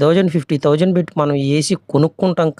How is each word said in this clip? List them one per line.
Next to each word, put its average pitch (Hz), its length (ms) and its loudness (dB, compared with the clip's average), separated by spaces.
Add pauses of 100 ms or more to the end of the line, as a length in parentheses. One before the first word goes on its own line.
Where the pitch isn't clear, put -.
థౌజండ్, 175 320 2
ఫిఫ్టీ 147 300 -4
థౌజండ్ 170 320 2
పెట్టి 165 140 -6 (100)
మనం 143 120 -2 (220)
ఏసీ 156 200 -2 (180)
కొనుక్కుంటాం 160 640 0